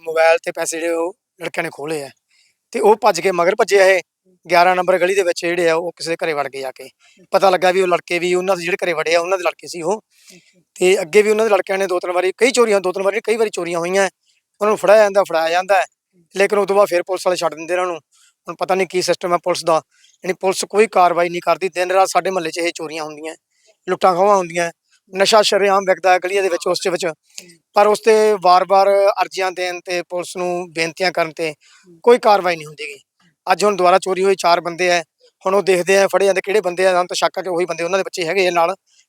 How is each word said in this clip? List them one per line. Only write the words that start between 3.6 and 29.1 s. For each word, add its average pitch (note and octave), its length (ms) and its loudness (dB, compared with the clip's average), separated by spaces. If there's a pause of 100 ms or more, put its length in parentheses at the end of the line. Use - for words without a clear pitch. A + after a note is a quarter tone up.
ਆ। F#3 60 6
ਇਹ F#3+ 160 4 (480)
ਗਿਆਰਾਂ F3 260 4
ਨੰਬਰ F3+ 220 2
ਗਲੀ F3+ 160 0
ਦੇ G3 80 2
ਵਿੱਚ F3 180 -2
ਜਿਹੜੇ E3+ 300 0
ਆ D#3+ 40 2
ਉਹ E3+ 220 -4
ਕਿਸੇ D#3 140 -10
ਦੇ E3 140 -4
ਘਰੇ E3 80 -2
ਵੜ C#3+ 160 -4
ਗਏ C3+ 120 -12
ਜਾ C3 120 -8
ਕੇ। C3 160 -20 (420)
ਪਤਾ F#3+ 200 4
ਲੱਗਾ F3+ 200 2
ਵੀ F#3 120 0
ਉਹ F3+ 60 0
ਲੜਕੇ F3 300 -2
ਵੀ F3+ 160 0
ਉਹਨਾਂ F3+ 220 0
ਦੇ F3 60 -10
ਜਿਹੜੇ F3+ 220 -4
ਘਰੇ F3 80 0
ਵੜੇ D#3 220 0
ਆ, E3+ 60 4
ਉਹਨਾਂ F#3 180 -2
ਦੇ F3 60 -10
ਲੜਕੇ D#3 240 -4
ਸੀ E3+ 140 -12
ਉਹ। G3+ 200 -4 (720)
ਤੇ F#3 260 2
ਅੱਗੇ F#3 220 2
ਵੀ G#3 80 0
ਉਹਨਾਂ G#3+ 140 0
ਦੇ A3+ 60 -2
ਲੜਕਿਆਂ F#3+ 280 0
ਨੇ G3 80 -2
ਦੋ F3+ 120 -4
ਤਿੰਨ F3 140 -6
ਵਾਰੀ, F3+ 240 -2
ਕਈ B3+ 140 2
ਚੋਰੀਆਂ, A3 300 2
ਦੋ F3+ 120 -2
ਤਿੰਨ F#3+ 120 -6
ਵਾਰੀ, G3+ 200 -2
ਕਈ A3 120 -2
ਵਾਰੀ A3 140 -2
ਚੋਰੀਆਂ E3+ 280 -6
ਹੋਈਆਂ। F3+ 240 -2
ਉਹਨਾਂ - 680 -6
ਨੂੰ G#3+ 80 2
ਫੜਾਇਆ G#3 260 6
ਜਾਂਦਾ, G3+ 200 2
ਫੜਾਇਆ E3 280 -2
ਜਾਂਦਾ F#3 300 0
ਹੈ, D#3 60 -2 (500)
ਲੇਕਿਨ G3+ 220 2
ਉਸ G3 100 0
ਤੋਂ G3 80 -2
ਬਾਅਦ G3+ 120 4
ਫਿਰ F3 140 0
ਪੁਲਿਸ F#3 240 -8
ਵਾਲੇ F3+ 100 0
ਛੱਡ D#3+ 180 -4
ਦਿੰਦੇ D#3+ 200 -6
ਇਹਨਾਂ F3+ 120 -2
ਨੂੰ। E3+ 100 -6 (520)
ਹੁਣ E3+ 60 -12
ਪਤਾ F3 200 -4
ਨਹੀਂ F#3+ 120 0
ਕੀ F3+ 160 -4
ਸਿਸਟਮ F3 300 -2
ਹੈ F3 60 0
ਪੁਲਿਸ D#3+ 260 -6
ਦਾ, E3+ 100 0 (500)
ਯਾਨੀ F#3 80 -4
ਪੁਲਿਸ F#3+ 320 -4
ਕੋਈ G#3 220 0
ਕਾਰਵਾਈ F3 420 2
ਨਹੀਂ F3 120 -8
ਕਰਦੀ। E3+ 280 -2
ਦਿਨ F3+ 220 -4
ਰਾਤ F#3+ 180 2
ਸਾਡੇ F3+ 220 -2
ਮੁਹੱਲੇ E3+ 200 -4
'ਚ E3+ 80 -8
ਇਹ E3+ 160 -4
ਚੋਰੀਆਂ D#3 300 -12
ਹੁੰਦੀਆਂ, D#3 300 -14 (540)
ਲੁੱਟਾਂ F#3 260 2
ਖੋਹਾਂ G3 220 4
ਹੁੰਦੀਆਂ, E3+ 360 -4 (440)
ਨਸ਼ਾ G#3 260 4
ਸ਼ਰੇਆਮ G3 420 2
ਵਿਕਦਾ F#3 280 2
ਹੈ F3+ 60 4
ਗਲੀਆਂ F#3+ 240 -2
ਦੇ F#3+ 60 0
ਵਿੱਚ, F3 200 -2
ਉਸ F3 140 -2
'ਚ G3+ 60 -4
ਵਿੱਚ। F3 180 -4 (640)
ਪਰ G#3 140 4
ਉਸ G#3 120 2
'ਤੇ G#3+ 420 4
ਵਾਰ-ਵਾਰ F#3 480 4 (340)